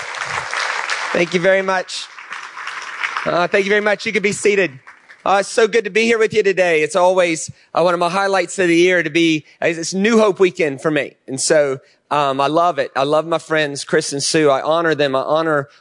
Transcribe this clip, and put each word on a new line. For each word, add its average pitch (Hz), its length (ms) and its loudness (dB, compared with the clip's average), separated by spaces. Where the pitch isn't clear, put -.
Thank 175 220 0
you 180 60 -2
very 190 200 2
much. 190 460 -4
Uh, 165 200 0
thank 196 200 0
you 196 40 -2
very 208 120 2
much. 208 240 -2
You 226 60 -2
can 196 100 -2
be 208 100 0
seated. 190 400 0
Uh, 185 140 4
it's - 100 -6
so 233 180 2
good 220 160 0
to 185 60 -8
be 214 140 2
here 226 140 2
with 220 140 2
you 220 100 2
today. 180 380 2
It's 151 160 -2
always, 180 540 2
uh, 160 80 2
one 175 100 4
of 175 80 -2
my 175 80 0
highlights 190 500 -2
of 185 100 2
the 170 80 4
year 175 260 4
to 156 80 -6
be, 160 340 2
uh, 135 60 0
it's 165 260 -4
New 208 260 2
Hope 214 220 2
weekend 170 400 0
for 160 100 -2
me. 143 260 -2
And 131 120 -6
so, 143 420 2
um, 139 300 0
I 139 60 2
love 160 320 2
it. 127 180 -4
I 131 60 2
love 151 240 2
my 165 100 0
friends, 151 480 -4
Chris 156 300 0
and 139 80 -4
Sue. 156 260 2
I 135 140 2
honor 160 320 2
them. 139 200 0
I 135 60 0
honor 151 480 0